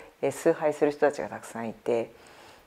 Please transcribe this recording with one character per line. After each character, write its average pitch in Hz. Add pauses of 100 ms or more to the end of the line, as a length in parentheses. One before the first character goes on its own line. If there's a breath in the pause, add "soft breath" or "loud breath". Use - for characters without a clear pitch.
(220 loud breath)
え 139
ー、 135
崇 165
拝 156
す 147
る 147
人 147
た 143
ち -
が 101
た 104
く -
さ -
ん 117
い 107
て、 117 (560 soft breath)